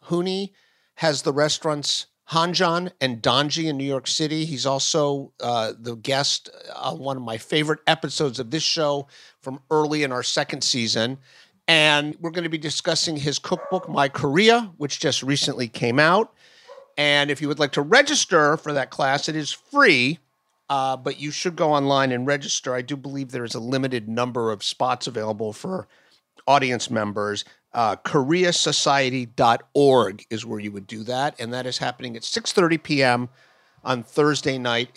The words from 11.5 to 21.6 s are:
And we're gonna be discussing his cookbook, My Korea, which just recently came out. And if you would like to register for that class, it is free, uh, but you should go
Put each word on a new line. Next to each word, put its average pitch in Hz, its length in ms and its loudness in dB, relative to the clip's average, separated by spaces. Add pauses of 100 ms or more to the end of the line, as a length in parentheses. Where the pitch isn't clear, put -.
And 151 520 4
we're 170 100 -6
gonna 165 200 -4
be 160 100 -4
discussing 156 580 -2
his 143 220 -2
cookbook, - 500 -4
My 143 200 2
Korea, 196 680 2
which 143 220 -6
just 143 240 -2
recently 131 440 -2
came 120 300 -2
out. 175 380 4 (640)
And 147 340 2
if 143 100 -4
you 147 60 -2
would 147 120 -2
like 147 140 0
to 156 80 0
register 175 760 4
for 151 160 -6
that 135 160 -2
class, 143 400 0
it 156 80 -2
is 147 160 -6
free, 170 640 4 (500)
uh, 135 280 -2
but 131 200 -6
you 147 140 -8
should 170 240 -6
go 156 160 2